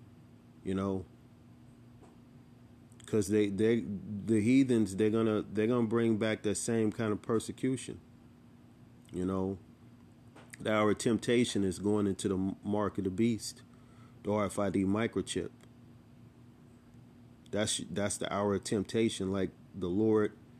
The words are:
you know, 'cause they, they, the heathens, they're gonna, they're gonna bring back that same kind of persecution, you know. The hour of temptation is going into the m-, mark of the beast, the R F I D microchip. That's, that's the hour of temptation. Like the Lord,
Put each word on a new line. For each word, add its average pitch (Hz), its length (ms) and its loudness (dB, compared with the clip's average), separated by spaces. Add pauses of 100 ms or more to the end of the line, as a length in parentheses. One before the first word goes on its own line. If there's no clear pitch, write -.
(640)
you 95 100 -4
know, 95 320 -2 (2000)
'cause 104 220 0
they, 104 220 4
they, 107 340 2 (420)
the 110 140 2
heathens, 117 560 4
they're 107 140 2
gonna, 110 340 2 (100)
they're 107 140 2
gonna 120 200 2
bring 113 300 2
back 107 260 -2
that 101 120 0
same 113 360 0
kind 107 200 -2
of 104 100 -2
persecution, 117 800 -4 (1120)
you 90 140 -4
know. 95 320 -2 (1000)
The 110 120 -4
hour 107 200 4
of 98 80 0
temptation 117 640 2
is 90 160 -2
going 104 260 2
into 98 220 -2
the 98 100 0
m-, 95 260 -2
mark 101 360 -2
of 95 60 -4
the 95 40 0
beast, 113 540 -2 (600)
the 101 80 -2
R 104 140 2
F 95 140 -4
I 101 100 0
D 98 140 0
microchip. 95 640 -2 (2000)
That's, 107 400 -2
that's 101 280 -4
the - 140 -6
hour 101 220 2
of 95 100 -2
temptation. 107 680 0
Like 95 180 0 (240)
the 95 140 -6
Lord, 107 460 2 (260)